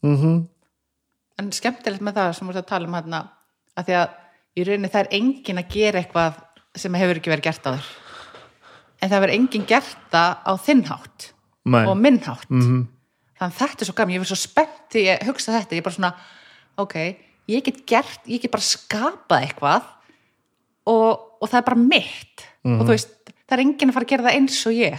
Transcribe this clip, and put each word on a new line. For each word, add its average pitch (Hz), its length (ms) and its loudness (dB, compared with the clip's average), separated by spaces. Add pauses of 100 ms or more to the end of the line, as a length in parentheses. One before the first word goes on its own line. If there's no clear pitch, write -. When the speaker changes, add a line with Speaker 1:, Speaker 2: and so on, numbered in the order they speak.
Speaker 1:
Mhm. 160 460 2 (880)
Speaker 2:
En 202 140 -8
skemmtilegt 233 500 -6
með 202 120 -6
það 185 200 0
sem 185 140 -12
þú - 20 -10
ert 185 140 -8
að - 40 -20
tala 175 180 -4
um 170 80 -8
þarna, 165 260 -6 (560)
að 175 100 -6
því 185 100 0
að 170 140 2 (460)
í 175 80 -2
rauninni 202 260 -2
það 208 100 0
er 196 120 0
enginn 208 480 -2
að 175 100 -10
gera 202 320 0
eitthvað 165 320 -2 (420)
sem 180 180 -6
hefur 180 260 2
ekki 165 120 -2
verið 156 120 -2
gert 160 220 -4
áður. 135 220 -6 (1120)
En 185 80 -2
það 202 100 2
hefur 190 140 2
enginn 220 320 0
gert 254 300 0 (140)
það 170 340 2
á 190 120 0
þinn 269 320 4
hátt - 380 -16 (400)
Speaker 1:
Nei. 127 200 6
Speaker 2:
og 196 100 2
minn 247 240 6
hátt. - 300 -12
Speaker 1:
Mhm. 123 380 2 (520)
Speaker 2:
Þannig 180 120 -4
að - 60 -16
þetta 285 240 -2
er 196 40 -4
svo 180 80 -10
gaman, 185 200 0
ég 185 60 -2
verð 185 120 -4
svo 185 80 -4
spennt - 500 -2
þegar 190 300 2
ég 202 80 -6
hugsa 262 240 -4
þetta, 226 200 -2
ég 165 60 -2
er 170 40 -6
bara 170 140 -6
svona, 180 180 -2 (640)
ok, 202 180 -6 (520)
ég 233 160 -2
get - 220 -6
gert, - 400 0
ég 233 140 -6
get 254 100 -4
bara 220 120 -4
skapað 214 840 -2
eitthvað 147 360 -2 (1040)
og, 226 340 2 (220)
og 220 80 -6
það 247 80 2
er 240 100 0
bara 254 80 2
mitt. - 680 0 (180)
Speaker 1:
Mhm. 120 160 2
Speaker 2:
Og 113 60 4
þú 120 100 6
veist, - 160 -6 (340)
það 254 120 0
er 262 60 2
enginn 285 260 4
að - 40 -2
fara 254 120 0
að - 20 -14
gera 247 160 0
það 247 160 4
eins - 260 0
og 226 60 2
ég. 226 260 0